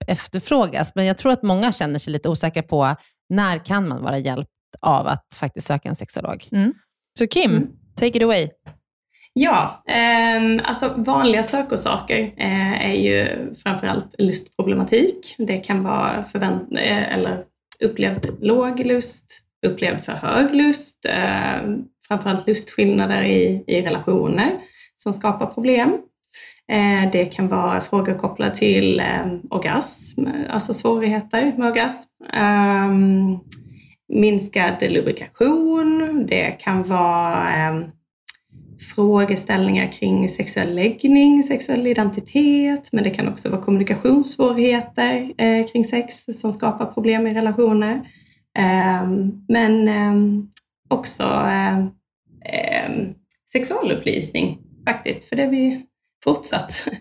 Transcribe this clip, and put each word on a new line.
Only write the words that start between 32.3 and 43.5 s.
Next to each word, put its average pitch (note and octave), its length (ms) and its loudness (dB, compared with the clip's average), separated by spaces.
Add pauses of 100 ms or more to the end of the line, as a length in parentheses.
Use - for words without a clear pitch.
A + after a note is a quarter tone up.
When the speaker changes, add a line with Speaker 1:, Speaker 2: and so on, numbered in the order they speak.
Speaker 3:
Ehm, G3 1040 4 (720)
minskad G3 640 2 (160)
lubrikation, D#4 1400 0
det F#3 240 0
kan F#3+ 320 -2
vara, F3 680 0
ehm, D#3+ 320 -2 (1120)
frågeställningar G3 960 2
kring F#3+ 360 0
sexuell F3+ 460 -4
läggning, C#4 680 4
sexuell C4 440 -2
identitet, C#4 1040 0
men G#3 120 0
det G3 60 0
kan G3+ 180 -4
också - 220 -6